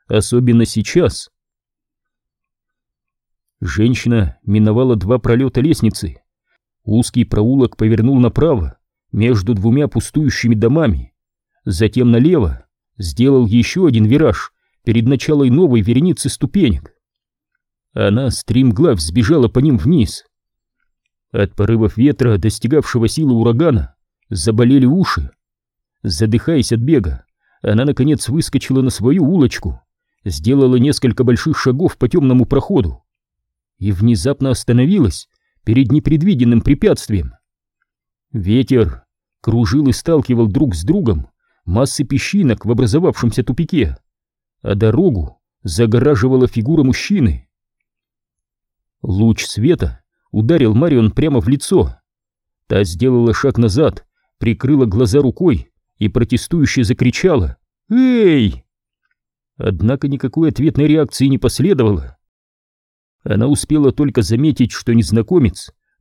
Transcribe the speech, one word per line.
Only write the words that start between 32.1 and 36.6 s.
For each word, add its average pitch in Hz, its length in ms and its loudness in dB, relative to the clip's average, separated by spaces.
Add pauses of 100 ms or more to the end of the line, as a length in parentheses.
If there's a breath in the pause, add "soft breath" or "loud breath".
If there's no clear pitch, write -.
проходу 135 580 -2 (760)
и 98 120 -4
внезапно 117 600 -2
остановилась 127 760 0 (340)
перед 120 280 2
непредвиденным 147 680 2